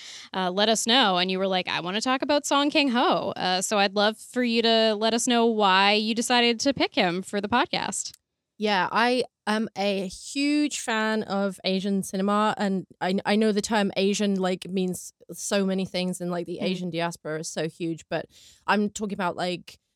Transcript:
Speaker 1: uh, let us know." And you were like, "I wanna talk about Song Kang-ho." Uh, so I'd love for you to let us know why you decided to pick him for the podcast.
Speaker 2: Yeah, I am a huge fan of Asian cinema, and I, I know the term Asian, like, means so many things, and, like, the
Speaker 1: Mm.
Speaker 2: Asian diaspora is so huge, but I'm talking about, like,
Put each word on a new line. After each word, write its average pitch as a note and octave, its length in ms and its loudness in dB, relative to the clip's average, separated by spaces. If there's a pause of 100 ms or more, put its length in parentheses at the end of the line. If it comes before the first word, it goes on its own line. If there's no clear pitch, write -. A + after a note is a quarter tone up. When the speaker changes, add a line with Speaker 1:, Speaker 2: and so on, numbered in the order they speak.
(320)
Speaker 1:
uh, F#3 180 -2
let G#3 200 2
us A3 160 0
know." A3+ 320 4
And F3+ 120 0
you F#3 80 -2
were F#3+ 80 0
like, F#3 220 0
"I D3+ 120 -2
wanna F3+ 200 -4
talk C4 220 0
about D4 240 2
Song C#4+ 240 2
Kang-ho." C#4 680 2
Uh, F#3 240 0
so G#3 180 -2
I'd G3 160 2
love G#3 220 2
for - 260 -4
you A#3 200 2
to A3+ 360 4
let A3 140 0
us A#3 140 0
know A#3 180 4
why G3+ 480 4
you G#3+ 220 0
decided A#3+ 460 2
to C#4 120 2
pick D4+ 220 -2
him F3+ 260 2
for G3+ 220 -4
the G#3 60 -4
podcast. - 640 -2 (440)
Speaker 2:
Yeah, G3+ 340 0
I B3 340 2 (220)
am G#3+ 300 0
a G3 300 -2
huge C#4+ 760 -2
fan A3 440 0
of G3 380 -2
Asian F#3+ 420 0
cinema, G3+ 520 0
and F#3+ 300 -2 (160)
I, F#3 240 0
I G#3 100 2
know A3 160 4
the G3+ 80 0
term G3+ 380 0
Asian, G3 420 2
like, F#3 260 -2
means F#3 460 -4 (220)
so G3+ 320 0
many F#3+ 180 0
things, F3+ 380 -4
and, F3+ 80 -4
like, F3 160 -4
the E3 160 -8
Speaker 1:
Mm. - 20 -2
Speaker 2:
Asian F3+ 260 -4
diaspora E3 500 -4
is E3 80 -8
so D#3+ 200 -4
huge, E3 400 -8
but E3 160 -4 (420)
I'm G#3 220 2
talking G#3 240 -8
about, F#3+ 240 -4
like, F3+ 420 -6 (180)